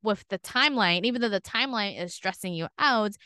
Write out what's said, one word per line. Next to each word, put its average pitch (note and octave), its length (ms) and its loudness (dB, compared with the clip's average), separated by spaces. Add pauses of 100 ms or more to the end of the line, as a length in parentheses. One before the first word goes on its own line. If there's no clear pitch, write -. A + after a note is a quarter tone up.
with G#3 240 -2
the F#3+ 100 -4
timeline, A3+ 680 2
even A#3+ 160 0
though A#3 80 2
the G3+ 120 0
timeline A3 600 -2
is F3 140 -8
stressing F#3 400 -6
you E3 140 -4 (100)
out. A3+ 340 2 (140)